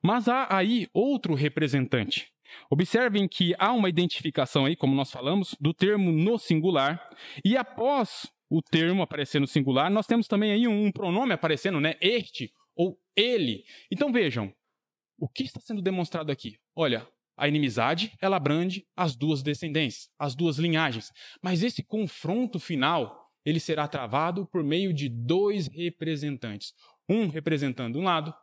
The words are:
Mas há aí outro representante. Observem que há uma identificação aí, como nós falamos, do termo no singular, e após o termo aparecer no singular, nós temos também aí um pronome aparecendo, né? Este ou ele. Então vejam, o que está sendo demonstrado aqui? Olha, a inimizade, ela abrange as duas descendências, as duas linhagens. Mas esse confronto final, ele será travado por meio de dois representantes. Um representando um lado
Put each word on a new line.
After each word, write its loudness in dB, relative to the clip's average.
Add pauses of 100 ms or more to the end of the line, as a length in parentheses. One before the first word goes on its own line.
Mas 2
há 0
aí 2
outro 2
representante. 0 (380)
Observem 2
que 0
há 4
uma 4
identificação 0
aí, 2
como 2
nós -2
falamos, -2
do 2
termo 2
no 2
singular, 2 (340)
e 4
após -2 (140)
o 0
termo 2
aparecer -2
no 2
singular, 2
nós 0
temos 2
também 0
aí 2
um 2
pronome 0
aparecendo, 0
né? 0
Este -2 (220)
ou 0 (200)
ele. 0 (260)
Então 0
vejam, 0 (640)
o -8
que -8
está -10
sendo -8
demonstrado -2
aqui? -10 (160)
Olha, 0 (280)
a 0
inimizade, 0
ela 2
abrange -2 (100)
as 0
duas 0
descendências, -4
as -4
duas 0
linhagens. 0 (300)
Mas 0
esse -2
confronto -4
final, -2 (100)
ele 2
será -2
travado -4
por -4
meio 0
de -2
dois 0
representantes. -6 (380)
Um 4
representando -2
um -2
lado 0 (120)